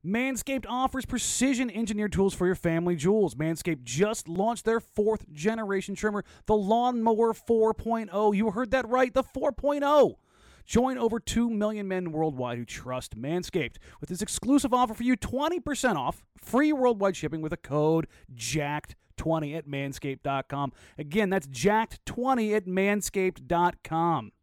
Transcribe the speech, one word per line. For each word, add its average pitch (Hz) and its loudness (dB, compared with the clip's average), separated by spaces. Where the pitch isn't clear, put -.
Manscaped 254 -2
offers 254 -2
precision-engineered 226 -2
tools 196 2
for 185 0
your 185 2
family 170 0
jewels. 175 2
Manscaped 156 -4
just 160 -2
launched 196 -2
their 226 2
fourth-generation 202 -2
trimmer, 208 -2
the 220 4
Lawnmower 226 2
four 220 2
point 226 -4
oh. 208 4
You 208 2
heard 220 -4
that 254 0
right, 254 2
the 262 2
four 269 -4
point 285 0
oh. 277 6
Join 254 2
over 233 0
two 233 0
million 214 -2
men 185 -2
worldwide 131 -2
who 120 -6
trust 123 -10
Manscaped 156 -4
with - -12
this 185 -6
exclusive 247 2
offer 247 2
for 233 -8
you, 254 2
twenty 302 -2
percent 247 0
off, 135 -4
free 302 2
worldwide 226 2
shipping 156 -6
with 156 -4
a 170 -6
code 156 2
jacked 139 -4
twenty 156 -2
at 156 -10
manscaped 139 -6
dot 139 -4
com. 139 -4
Again, 180 0
that's 190 0
jacked 196 0
twenty 240 0
at 208 0
manscaped 190 0
dot 175 2
com. 160 -2